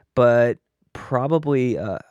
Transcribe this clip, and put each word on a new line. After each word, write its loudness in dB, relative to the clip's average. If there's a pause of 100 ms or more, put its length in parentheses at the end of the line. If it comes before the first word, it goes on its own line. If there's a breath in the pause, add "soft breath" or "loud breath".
(160)
but 4 (360)
probably, -2
uh, -8 (120)